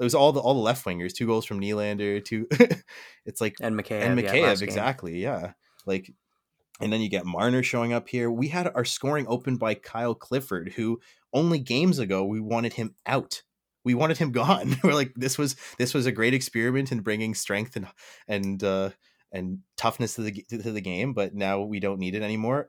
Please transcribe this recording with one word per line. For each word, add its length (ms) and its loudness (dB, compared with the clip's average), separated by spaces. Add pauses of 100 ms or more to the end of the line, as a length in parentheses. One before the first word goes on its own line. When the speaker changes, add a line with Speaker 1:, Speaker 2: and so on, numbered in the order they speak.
Speaker 1:
it 20 0
was 120 2
all 180 8
the, 80 0
all 140 4
the 60 2
left 260 2
wingers, 260 -4
two 140 -4
goals 180 2
from 160 -6
Nylander, 640 -2
two, 260 -4
<laughs> 760 4
it's 140 -10
like, 200 -2
Speaker 2:
And 180 -2
Mikheyev, 240 -4
Speaker 1:
and 180 2
Speaker 2:
yeah, 140 0
Speaker 1:
Mikheyev, 80 6
Speaker 2:
last 180 4
game. 80 -4
Speaker 1:
exactly, 540 -2
yeah. 300 -4 (320)
Like, 260 -4 (720)
and 120 0
then 100 0
you 80 0
get 160 -2
Marner 360 2
showing 300 -2
up 160 -4
here. 220 -2
We 180 -2
had 260 -2
our 100 0
scoring 440 -2
opened 300 -2
by 160 0
Kyle 400 -4
Clifford, 640 -4
who 240 -2 (320)
only 260 2
games 400 2
ago 260 0
we 160 -2
wanted 320 -2
him 240 -8 (100)
out. 360 -2 (420)
We 100 2
wanted 240 2
him 140 0
gone. 480 2
<laughs> 40 2
We're 100 6
like, 200 2
"This 240 -2
was, 160 0 (240)
this 160 0
was 120 2
a 60 2
great 220 4
experiment 560 0
in 120 -2
bringing 340 -2
strength 400 -4
and, 100 -6 (400)
and, 380 -2
uh, 260 2 (420)
and 280 -6 (160)
toughness 400 -2
to 60 -6
the 100 -4
g-, 160 -12
to, 100 -8
to 140 -6
the 80 -4
game, 340 -4
but 220 -2
now 260 0
we 160 -4
don't 220 -2
need 160 -2
it 60 -2
anymore." 460 -2